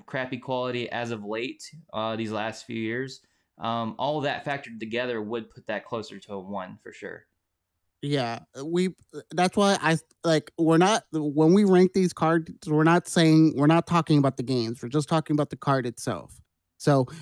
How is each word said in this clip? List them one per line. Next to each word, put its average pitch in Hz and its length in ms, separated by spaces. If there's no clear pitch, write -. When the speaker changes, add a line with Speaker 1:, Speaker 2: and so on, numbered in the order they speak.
Speaker 1:
crappy 131 300
quality 123 540
as 117 200
of 104 140
late, 113 380
uh, 110 220
these 110 160
last 110 340
few 113 160
years, 123 400
um, 113 400
all 147 220
that 135 240
factored 117 340
together 117 420
would 110 280
put - 180
that 104 180
closer 104 340
to 104 140
a 98 60
one 98 440
for 98 100
sure. 87 340
Speaker 2:
Yeah, 131 360
uh, 139 80
we, 175 220
uh, 147 160
that's 180 260
why 202 240
I, 160 180
like, 160 340
we're 165 220
not, 208 320
when 156 420
we 208 120
rank 185 280
these 185 200
cards, 165 380
we're 151 160
not 170 240
saying, 160 480
we're 143 120
not 165 180
talking 160 320
about 135 200
the 135 60
games, 120 380
we're 120 80
just 147 180
talking 160 280
about 147 160
the - 60
card 135 280
itself. - 560
So 139 260